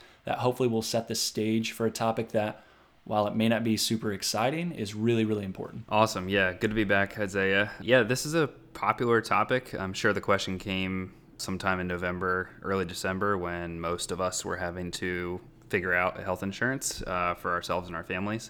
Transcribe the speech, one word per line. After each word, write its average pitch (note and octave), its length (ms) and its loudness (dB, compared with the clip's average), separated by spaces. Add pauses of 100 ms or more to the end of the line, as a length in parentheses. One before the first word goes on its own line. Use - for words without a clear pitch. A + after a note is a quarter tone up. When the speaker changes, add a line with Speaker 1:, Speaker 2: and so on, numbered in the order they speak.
(240)
Speaker 1:
that A2+ 160 -4
hopefully B2+ 280 2
will A2+ 140 2
set A2+ 260 -2
the A2+ 60 -4
stage A2 600 0
for A#2 120 -2
a A2+ 60 2
topic A2+ 380 -2
that, G#2+ 360 0 (380)
while G#2 240 2
it G#2 80 -4
may A2+ 120 4
not A2+ 160 4
be A2 140 4
super A2 340 0
exciting, C3+ 600 -2
is G#2 240 -6
really, A2+ 300 4
really G#2+ 200 0
important. G2 420 -8
Speaker 2:
Awesome. G#2+ 400 2
Yeah, F#2+ 260 4
good G#2+ 180 0
to G#2+ 40 -4
be A2 100 4
back, G2 340 2
Isaiah. G2 500 2 (120)
Yeah, A#2+ 200 6
this A#2 240 0
is D3+ 80 -4
a D#3+ 140 4 (260)
popular A2+ 480 2
topic. A2 540 0
I'm F#2 180 -4
sure G#2 180 2
the G2 100 0
question G2 360 0
came F#2 560 -4 (240)
sometime F#2 420 -2
in F2+ 60 -2
November, F2+ 640 -2 (140)
early F#2+ 220 0
December, F#2+ 520 -2
when E2+ 420 -6
most E2+ 320 -4
of F2 80 -4
us F#2 240 -2
were F#2 140 -4
having F2 340 -6
to F2+ 480 -4 (300)
figure F#2 240 0
out F2+ 260 2
health F#2+ 220 -4
insurance, A#2+ 640 -4
uh, F2 300 0
for F2+ 160 -4
ourselves F2 380 -2
and F2 60 -8
our E2 80 -6
families. G2+ 460 -4